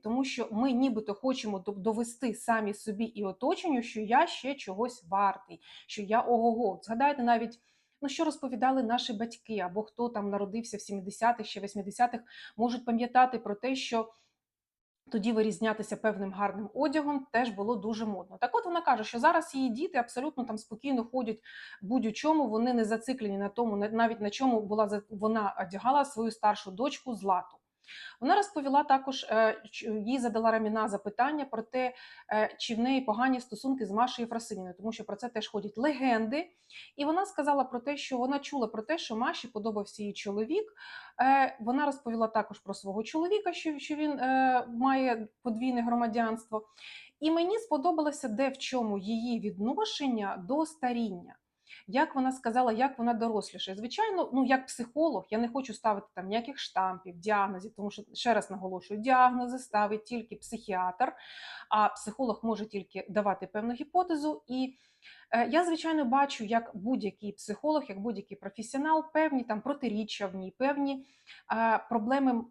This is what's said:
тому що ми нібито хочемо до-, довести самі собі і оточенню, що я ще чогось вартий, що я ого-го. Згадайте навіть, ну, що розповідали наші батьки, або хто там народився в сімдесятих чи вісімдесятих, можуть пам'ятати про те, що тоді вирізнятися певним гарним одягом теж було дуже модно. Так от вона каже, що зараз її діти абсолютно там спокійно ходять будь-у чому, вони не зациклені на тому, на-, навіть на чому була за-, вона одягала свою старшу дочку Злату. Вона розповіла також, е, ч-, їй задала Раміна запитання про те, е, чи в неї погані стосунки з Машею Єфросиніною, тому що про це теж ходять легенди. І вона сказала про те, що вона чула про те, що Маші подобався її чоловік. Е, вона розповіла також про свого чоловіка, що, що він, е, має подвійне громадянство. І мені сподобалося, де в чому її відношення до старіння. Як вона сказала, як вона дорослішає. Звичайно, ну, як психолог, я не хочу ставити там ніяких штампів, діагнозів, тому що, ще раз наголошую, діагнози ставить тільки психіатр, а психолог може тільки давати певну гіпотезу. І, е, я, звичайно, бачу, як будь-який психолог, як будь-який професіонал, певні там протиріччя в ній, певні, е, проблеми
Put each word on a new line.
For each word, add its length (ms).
тому 200
що 280
ми 200
нібито 420
хочемо 460
до-, 120
довести 640
самі 400
собі 300
і 200
оточенню, 580
що 200
я 260
ще 280
чогось 540
вартий, 520
що 140
я 200
ого-го. 640
Згадайте 400
навіть, 360
ну, 80
що 160
розповідали 580
наші 300
батьки, 460
або 240
хто 260
там 200
народився 480
в 40
сімдесятих 640
чи 120
вісімдесятих, 640
можуть 280
пам'ятати 540
про 160
те, 200
що 360
тоді 200
вирізнятися 640
певним 360
гарним 400
одягом 580
теж 180
було 260
дуже 300
модно. 360
Так 140
от 100
вона 160
каже, 220
що 160
зараз 360
її 140
діти 280
абсолютно 460
там 140
спокійно 480
ходять 340
будь-у 300
чому, 360
вони 260
не 120
зациклені 520
на 120
тому, 280
на-, 120
навіть 320
на 80
чому 320
була 280
за-, 200
вона 580
одягала 380
свою 260
старшу 400
дочку 440
Злату. 420
Вона 140
розповіла 480
також, 400
е, 380
ч-, 340
їй 140
задала 320
Раміна 360
запитання 580
про 160
те, 320
е, 260
чи 160
в 40
неї 220
погані 400
стосунки 440
з 60
Машею 340
Єфросиніною, 520
тому 140
що 120
про 120
це 140
теж 180
ходять 300
легенди. 720
І 100
вона 200
сказала 380
про 160
те, 180
що 200
вона 220
чула 280
про 140
те, 160
що 180
Маші 320
подобався 560
її 100
чоловік. 600
Е, 380
вона 260
розповіла 420
також 320
про 140
свого 300
чоловіка, 500
що, 260
що 160
він, 240
е, 480
має 600
подвійне 380
громадянство. 840
І 120
мені 260
сподобалося, 720
де 220
в 80
чому 400
її 420
відношення 1080
до 180
старіння. 680
Як 280
вона 160
сказала, 400
як 280
вона 140
дорослішає. 640
Звичайно, 560
ну, 120
як 200
психолог, 640
я 80
не 120
хочу 240
ставити 420
там 120
ніяких 320
штампів, 580
діагнозів, 580
тому 160
що, 120
ще 200
раз 180
наголошую, 480
діагнози 600
ставить 460
тільки 300
психіатр, 800
а 200
психолог 540
може 220
тільки 440
давати 380
певну 260
гіпотезу. 760
І, 300
е, 180
я, 160
звичайно, 400
бачу, 380
як 300
будь-який 580
психолог, 580
як 100
будь-який 380
професіонал, 760
певні 300
там 180
протиріччя 680
в 80
ній, 220
певні, 480
е, 360
проблеми 600